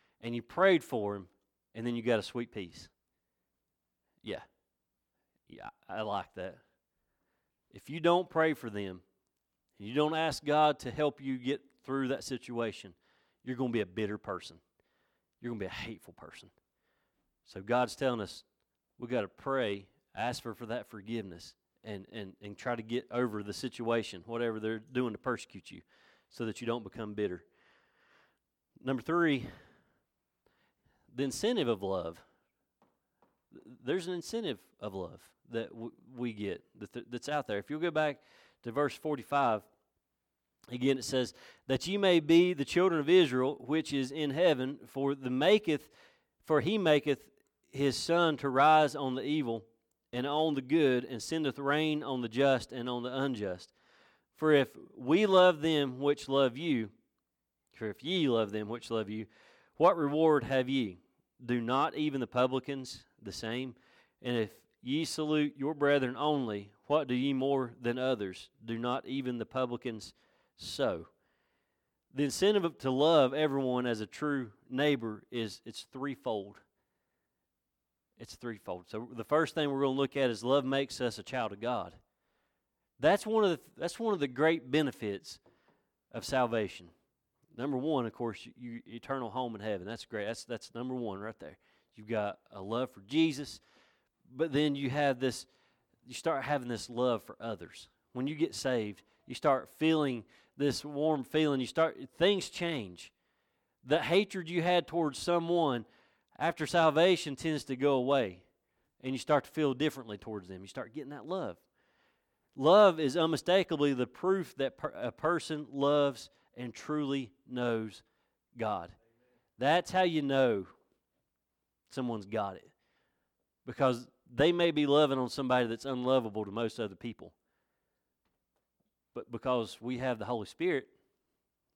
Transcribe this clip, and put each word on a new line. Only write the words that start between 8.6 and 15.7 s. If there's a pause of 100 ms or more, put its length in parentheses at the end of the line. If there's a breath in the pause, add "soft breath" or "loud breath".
them, (800)
and
you
don't
ask
God
to
help
you
get (240)
through
that
situation, (480)
you're
gonna
be
a
bitter
person. (840)
You're
gonna
be
a
hateful